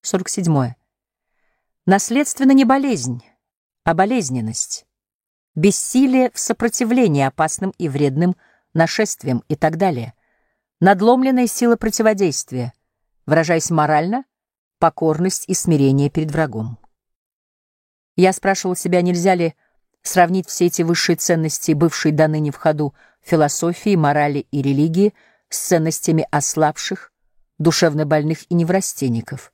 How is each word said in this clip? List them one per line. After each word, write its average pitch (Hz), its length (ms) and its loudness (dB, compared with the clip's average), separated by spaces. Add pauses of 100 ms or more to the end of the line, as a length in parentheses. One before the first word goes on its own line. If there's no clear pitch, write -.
Сорок - 280 -6
седьмое. 143 480 -2 (1080)
Наследственно 262 640 2
не 269 120 6
болезнь, 226 600 0 (600)
а 165 120 0
болезненность. 135 880 -2 (720)
Бессилие 254 760 2
в - 60 -14
сопротивлении 226 880 0
опасным 160 560 -2
и 170 100 -2
вредным 143 460 0 (400)
нашествиям 160 720 -2
и 151 80 -4
так 160 220 -2
далее. 139 360 -2 (680)
Надломленная 240 680 4
сила 233 280 2
противодействия, 190 1000 -2 (520)
выражаясь 165 460 0
морально — 160 540 0 (540)
покорность 165 680 0
и 185 60 -4
смирение 143 560 2
перед 156 220 -4
врагом. 123 460 -6 (1400)
Я 185 180 4
спрашивал 190 420 -2
себя, 180 260 0
нельзя 180 340 0
ли 170 200 -2 (460)
сравнить 180 460 2
все - 200 0
эти 175 140 -2
высшие 170 340 0
ценности, 160 560 -2
бывшие 156 420 0
до 156 140 4
ныне 151 240 -2
в - 40 -12
ходу 151 380 -2 (280)
в - 80 -20
философии, 170 680 0
морали 147 560 0
и 147 100 -4
религии, 160 520 0 (360)
с - 100 -10
ценностями 160 720 0
ослабших, - 800 -4 (460)
душевно 156 480 0
больных 151 440 -2
и 175 60 -2
неврастенников. 151 1000 -4